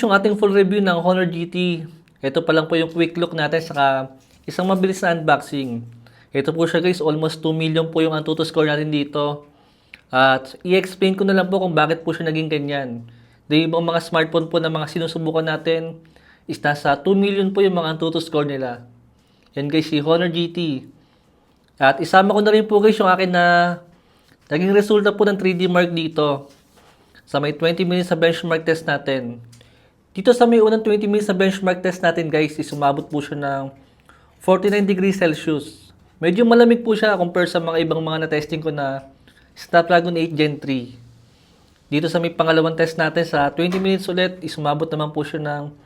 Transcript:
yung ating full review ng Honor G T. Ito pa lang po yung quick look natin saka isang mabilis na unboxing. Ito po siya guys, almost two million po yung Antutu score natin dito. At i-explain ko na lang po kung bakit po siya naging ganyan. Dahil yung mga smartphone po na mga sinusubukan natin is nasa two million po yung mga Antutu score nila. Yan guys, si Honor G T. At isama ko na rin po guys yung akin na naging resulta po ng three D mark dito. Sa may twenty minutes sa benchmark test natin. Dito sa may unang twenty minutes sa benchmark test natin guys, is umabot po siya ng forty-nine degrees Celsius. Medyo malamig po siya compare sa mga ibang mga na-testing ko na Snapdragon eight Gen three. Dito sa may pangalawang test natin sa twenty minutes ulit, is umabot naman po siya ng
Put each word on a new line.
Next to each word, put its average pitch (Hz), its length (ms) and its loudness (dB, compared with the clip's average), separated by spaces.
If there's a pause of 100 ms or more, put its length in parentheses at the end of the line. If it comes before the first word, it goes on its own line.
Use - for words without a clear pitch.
yung 214 80 2
ating 202 240 2
full 208 160 2
review 196 320 4
ng 180 160 2
Honor 185 320 2
G 170 160 -6
T. 180 80 -10 (640)
Ito 135 240 -2
pa 165 80 0
lang 156 160 2
po 175 80 0
yung 165 160 0
quick 165 240 -2
look 170 160 -2
natin 160 320 -2
saka 135 480 0 (320)
isang 180 240 -4
mabilis 190 320 0
na 175 160 0
unboxing. 139 720 -2 (480)
Ito 139 160 -2
po 160 160 0
siya 170 160 0
guys, 180 160 0
almost 160 400 -2
two 160 160 -2
million 160 320 0
po 165 160 0
yung 160 80 2
Antutu 156 320 -2
score 156 240 0
natin 151 240 -2
dito. 147 560 -4 (640)
At 131 560 2
i-explain 190 480 0
ko 196 80 -2
na 196 80 0
lang 185 160 2
po 190 160 -2
kung 180 80 -2
bakit 156 320 0
po 170 80 -4
siya 165 160 -6
naging 156 240 -4
ganyan. 139 560 -6 (440)
Dahil 160 160 4
yung 165 160 0
mga 165 160 0
smartphone 160 480 -2
po 165 160 0
na 160 80 -2
mga 156 160 -4
sinusubukan 160 560 -4
natin 165 560 -4 (480)
is 165 160 -8
nasa 147 320 0
two 190 240 2
million 196 320 0
po 190 80 -2
yung 190 160 2
mga 160 240 -4
Antutu 160 240 -2
score 147 240 -2
nila. 131 400 -8 (720)
Yan 143 80 -4
guys, 156 240 -2
si 151 80 0
Honor 165 320 0
G 170 240 -2
T. 156 320 -6 (880)
At 139 240 4
isama 190 320 4
ko 202 80 2
na 208 160 4
rin 214 80 4
po 208 160 2
guys 214 160 6
yung 190 160 2
akin 185 160 2
na 180 160 2 (1040)
naging 180 240 0
resulta 208 400 4
po 202 160 2
ng 202 80 0
three 185 160 0
D 180 160 0
mark 175 240 2
dito. 151 560 -2 (800)
Sa 143 160 -2
may 147 80 -2
twenty 165 320 0
minutes 175 240 0
sa 180 80 -2
benchmark 165 480 0
test 160 240 -2
natin. 131 560 -4 (720)
Dito 196 160 4
sa 240 160 6
may 233 160 6
unang 220 160 4
twenty 208 320 0
minutes 208 160 0
sa 196 80 0
benchmark 185 480 0
test 180 160 -2
natin 165 320 0
guys, 151 240 0
is 151 160 -8
umabot 143 320 0
po 147 160 -6
siya 147 160 -8
ng 139 400 -6 (640)
forty-nine 196 480 2
degrees 190 320 0
Celsius. 156 720 -4 (320)
Medyo 190 240 2
malamig 233 400 6
po 220 80 2
siya 208 240 0
compare 175 320 0
sa 175 80 0
mga 165 240 -2
ibang 160 160 -2
mga 160 320 -4
na-testing 151 320 -4
ko 160 80 -4
na 139 400 -6 (480)
Snapdragon 175 560 2
eight 165 160 -2
Gen 151 240 0
three. 131 400 -6 (960)
Dito 156 160 0
sa 170 160 -2
may 165 80 -2
pangalawang 160 480 2
test 160 160 0
natin 160 320 -2
sa 143 240 0
twenty 180 240 -2
minutes 190 320 -2
ulit, 185 320 -2
is 160 160 -10
umabot 151 320 -2
naman 151 240 -4
po 151 160 -4
siya 151 160 -6
ng 147 320 -8 (100)